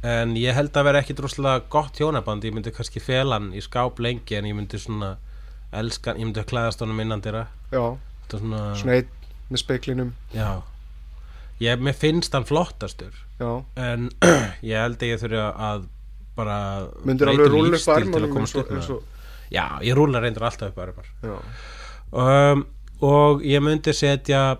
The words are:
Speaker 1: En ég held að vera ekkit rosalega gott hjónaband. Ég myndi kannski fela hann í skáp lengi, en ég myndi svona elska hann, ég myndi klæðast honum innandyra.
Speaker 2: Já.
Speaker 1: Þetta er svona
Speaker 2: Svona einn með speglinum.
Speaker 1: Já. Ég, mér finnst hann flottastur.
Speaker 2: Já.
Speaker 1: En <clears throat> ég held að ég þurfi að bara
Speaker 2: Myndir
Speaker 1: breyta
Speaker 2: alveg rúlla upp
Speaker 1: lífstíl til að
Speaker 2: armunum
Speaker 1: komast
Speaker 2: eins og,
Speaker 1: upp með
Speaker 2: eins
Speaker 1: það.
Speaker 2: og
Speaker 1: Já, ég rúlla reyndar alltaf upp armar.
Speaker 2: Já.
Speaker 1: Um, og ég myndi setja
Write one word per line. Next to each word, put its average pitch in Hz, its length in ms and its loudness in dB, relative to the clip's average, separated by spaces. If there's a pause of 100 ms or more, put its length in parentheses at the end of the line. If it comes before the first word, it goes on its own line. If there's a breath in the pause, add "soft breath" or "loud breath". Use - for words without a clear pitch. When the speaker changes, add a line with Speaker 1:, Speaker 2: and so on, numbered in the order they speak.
Speaker 1:
En 117 340 0
ég 123 200 2
held 143 160 0
að 143 140 4
vera 143 160 6
ekkit 135 180 -6
rosalega 135 480 0
gott 147 320 0
hjónaband. 110 440 0
Ég 110 120 -4
myndi 110 160 -6
kannski - 320 -8
fela 131 320 2
hann 101 160 -4
í 101 80 -8
skáp 123 400 -2
lengi, 117 380 -2
en 101 100 -4
ég 104 80 -4
myndi 104 240 -6
svona 101 360 -6 (560 soft breath)
elska 113 400 -4
hann, - 100 -6
ég 113 80 -2
myndi 107 140 -4
klæðast 117 360 -2
honum 110 200 -2
innandyra. 110 460 -4 (240)
Speaker 2:
Já. 127 120 0 (420)
Speaker 1:
Þetta - 140 -8
er - 20 -6
svona 110 220 -4 (140)
Speaker 2:
Svona 123 200 2
einn 127 140 2 (400)
með 123 100 0
speglinum. 127 520 -2 (200)
Speaker 1:
Já. 107 180 0 (1080 soft breath)
Ég, 120 240 2
mér 139 100 2
finnst 156 380 2
hann 131 160 0
flottastur. 143 640 -2 (260)
Speaker 2:
Já. 120 120 -2 (260)
Speaker 1:
En 120 320 -2 (260)
<clears throat> 110 280 -2
ég 110 180 0
held 120 160 0
að 120 140 -2
ég 113 100 -2
þurfi 110 240 -2
að 104 400 -4 (520)
bara 107 200 -2 (480)
Speaker 2:
Myndir 135 240 4
Speaker 1:
breyta 139 80 6
Speaker 2:
alveg 143 160 10
rúlla 156 160 6
upp 170 60 6
Speaker 1:
lífstíl 160 100 0
til 151 160 6
að - 60 0
Speaker 2:
armunum 151 260 2
Speaker 1:
komast 113 240 0
Speaker 2:
eins - 0 -
og, 135 80 0
Speaker 1:
upp - 60 -10
með 131 100 -2
Speaker 2:
eins - 80 -6
Speaker 1:
það. 131 80 -4
Speaker 2:
og - 200 -12 (340 loud breath)
Speaker 1:
Já, 87 140 0 (160)
ég 120 180 2
rúlla 143 240 4
reyndar 113 240 -2
alltaf 107 240 -4
upp - 80 -12
armar. 92 300 -12 (100)
Speaker 2:
Já. 107 180 -8 (720 loud breath)
Speaker 1:
Um, 139 540 6 (340)
og 147 460 6
ég 143 180 4
myndi 151 320 2
setja 139 460 2 (200)